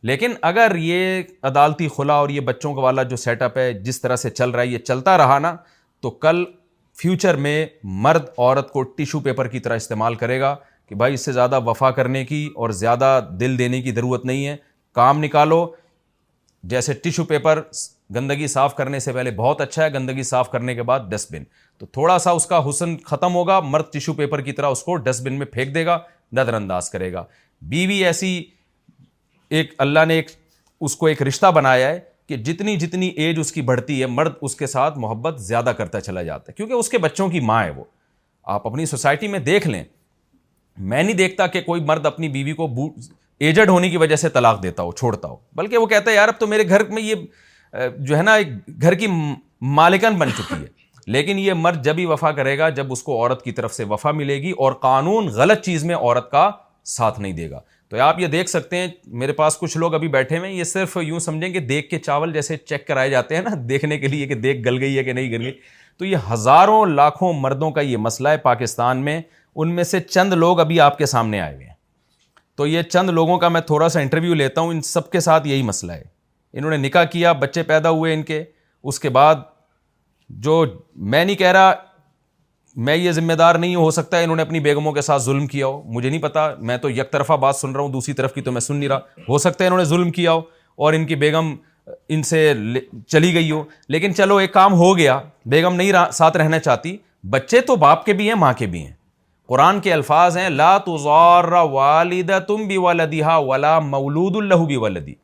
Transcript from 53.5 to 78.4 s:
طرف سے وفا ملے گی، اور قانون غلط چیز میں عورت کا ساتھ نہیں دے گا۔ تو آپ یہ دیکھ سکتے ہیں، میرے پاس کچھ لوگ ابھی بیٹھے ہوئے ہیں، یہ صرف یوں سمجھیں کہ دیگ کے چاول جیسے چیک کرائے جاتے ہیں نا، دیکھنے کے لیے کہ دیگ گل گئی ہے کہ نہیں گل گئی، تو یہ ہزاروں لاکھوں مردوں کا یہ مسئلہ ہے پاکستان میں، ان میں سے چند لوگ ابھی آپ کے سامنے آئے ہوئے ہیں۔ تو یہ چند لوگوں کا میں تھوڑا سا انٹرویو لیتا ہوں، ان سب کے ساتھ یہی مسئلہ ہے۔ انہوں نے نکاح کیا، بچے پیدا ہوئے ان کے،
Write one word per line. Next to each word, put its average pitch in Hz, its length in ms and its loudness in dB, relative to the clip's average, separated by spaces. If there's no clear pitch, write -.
طرف 117 220 -6
سے 117 100 -6
وفا 104 260 -2
ملے 139 320 -4
گی، 180 80 -6
اور 135 220 0
قانون 151 540 0
غلط 156 340 2
چیز 165 240 -4
میں 170 100 -2
عورت 123 360 0
کا 165 200 4
ساتھ 110 360 -2
نہیں 98 120 -6
دے 82 180 -10
گا۔ 67 100 -14
تو 110 120 -6
آپ 160 180 2
یہ 180 80 -2
دیکھ 175 240 -2
سکتے 175 260 -4
ہیں، 180 120 -4
میرے 127 260 -6
پاس 156 260 0
کچھ 165 200 -6
لوگ 139 160 -2
ابھی 160 140 -2
بیٹھے 139 300 0
ہوئے 190 120 -8
ہیں، 190 60 -8
یہ 175 80 -4
صرف 185 380 -4
یوں 156 160 -6
سمجھیں 160 340 -6
کہ 180 80 -4
دیگ 139 300 -4
کے 165 80 -6
چاول 151 340 -2
جیسے 151 240 -4
چیک - 300 -10
کرائے 135 240 0
جاتے 131 240 0
ہیں 180 80 -2
نا، 226 80 -6
دیکھنے 143 300 -2
کے 139 100 -2
لیے 143 180 -4
کہ 139 80 -4
دیگ 123 300 -2
گل 127 160 0
گئی 135 180 -2
ہے 131 60 -2
کہ 127 80 -4
نہیں 127 180 -4
گل 113 120 -4
گئی، 131 100 -8
تو 180 60 -8
یہ 190 120 -2
ہزاروں 175 540 6
لاکھوں 151 460 2
مردوں 139 380 -2
کا 147 100 -2
یہ 131 160 -2
مسئلہ 113 320 -2
ہے 156 80 2
پاکستان 123 640 0
میں، 147 220 -4
ان 160 180 -2
میں 175 100 0
سے 180 160 -2
چند 185 320 0
لوگ 170 280 4
ابھی 156 200 4
آپ 143 180 6
کے 147 80 0
سامنے 110 340 0
آئے 76 140 -6
ہوئے 65 120 -20
ہیں۔ - 80 -20
تو 143 100 -2
یہ 160 160 0
چند 180 280 0
لوگوں 170 280 2
کا 170 100 2
میں 170 120 2
تھوڑا 156 280 2
سا 170 120 0
انٹرویو 165 340 0
لیتا 147 260 0
ہوں، 165 80 -2
ان 165 120 -4
سب - 300 -4
کے 202 100 0
ساتھ 156 280 2
یہی 139 140 0
مسئلہ 95 300 -6
ہے۔ - 280 -18
انہوں 147 180 -6
نے 156 60 0
نکاح 143 280 2
کیا، 170 280 2
بچے 143 300 -2
پیدا 156 280 2
ہوئے 160 240 0
ان 156 80 -4
کے، 156 220 -6